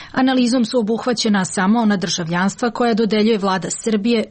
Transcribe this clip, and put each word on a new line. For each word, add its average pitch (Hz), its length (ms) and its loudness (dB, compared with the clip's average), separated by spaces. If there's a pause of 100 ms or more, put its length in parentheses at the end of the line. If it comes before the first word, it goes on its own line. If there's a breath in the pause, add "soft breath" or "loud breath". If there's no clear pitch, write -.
(120)
Analizom 254 520 2
su 254 140 -2
obuhvaćena 220 680 0
samo 202 340 0
ona 208 180 2
državljanstva 180 760 -2
koja 233 240 0
dodeljuje 214 440 2
vlada 190 320 -2
Srbije 220 600 0